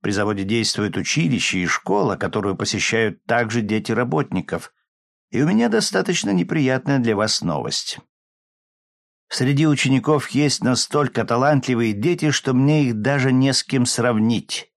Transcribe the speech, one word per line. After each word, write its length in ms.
При 80
заводе 360
действует 520
училище 640
и 80
школа, 480
которую 400
посещают 720
также 360
дети 300
работников. 840
И 140
у 40
меня 220
достаточно 600
неприятная 680
для 180
вас 280
новость. 560
Среди 380
учеников 600
есть 340
настолько 600
талантливые 720
дети, 380
что 220
мне 320
их 160
даже 300
не 220
с 100
кем 220
сравнить. 920